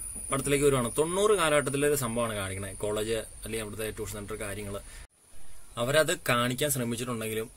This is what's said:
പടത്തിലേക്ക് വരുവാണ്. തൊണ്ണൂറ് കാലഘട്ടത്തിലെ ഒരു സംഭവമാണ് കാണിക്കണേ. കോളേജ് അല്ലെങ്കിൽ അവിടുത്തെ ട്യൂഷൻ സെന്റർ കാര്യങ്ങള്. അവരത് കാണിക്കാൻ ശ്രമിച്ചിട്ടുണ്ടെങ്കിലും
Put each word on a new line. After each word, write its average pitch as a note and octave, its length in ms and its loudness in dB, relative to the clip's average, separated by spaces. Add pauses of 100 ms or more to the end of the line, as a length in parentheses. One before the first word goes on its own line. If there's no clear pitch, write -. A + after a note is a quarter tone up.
(320)
പടത്തിലേക്ക് C#3 320 2
വരുവാണ്. C3 340 4
തൊണ്ണൂറ് F#3 320 4
കാലഘട്ടത്തിലെ D3 580 4
ഒരു D3 80 4
സംഭവമാണ് A#2 380 0
കാണിക്കണേ. F#2+ 400 -4
കോളേജ് G#2+ 400 -2
അല്ലെങ്കിൽ A2 460 -6
അവിടുത്തെ G#2+ 300 -6
ട്യൂഷൻ G2+ 220 -6
സെന്റർ G#2 220 -8
കാര്യങ്ങള്. G2+ 460 -6 (960)
അവരത് D3 420 4 (100)
കാണിക്കാൻ B2+ 420 2
ശ്രമിച്ചിട്ടുണ്ടെങ്കിലും A#2 880 -2